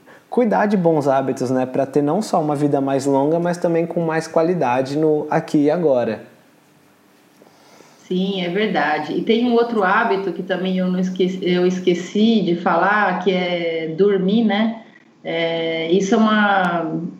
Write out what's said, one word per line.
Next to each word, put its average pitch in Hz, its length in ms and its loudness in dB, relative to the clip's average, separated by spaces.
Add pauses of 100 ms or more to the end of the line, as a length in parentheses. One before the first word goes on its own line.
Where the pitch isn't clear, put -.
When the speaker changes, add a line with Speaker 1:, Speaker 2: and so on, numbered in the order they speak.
(280)
Speaker 1:
cuidar 208 380 0
de 208 100 0
bons 160 320 2
hábitos, 131 420 0
né? 127 140 0
Pra 131 220 -2
ter 147 160 0
não 156 180 0
só 202 200 -2
uma 151 140 -2
vida 143 260 0
mais 135 260 -2
longa, 143 320 2
mas 170 180 -2
também 170 300 0
com 170 160 -4
mais 160 240 -2
qualidade 143 720 0
no 151 320 2
aqui 156 340 0
e 147 60 4
agora. 127 680 0 (1700)
Speaker 2:
Sim, 190 360 -2
é 175 60 -4
verdade. 160 640 -2
E - 80 -2
tem 233 240 2
um 233 80 2
outro 233 280 2
hábito 196 500 0
que 190 100 -8
também 185 360 -2
eu 185 80 0
não 185 140 0
esqueci, 185 420 -2
eu 180 240 2
esqueci 208 760 0
de 170 120 0
falar, 185 680 0
que 196 80 2
é 170 640 -2
dormir, 196 480 2
né? 214 380 0 (460)
É, 165 640 -2
isso 190 240 2
é 220 40 4
uma, 185 840 2 (200)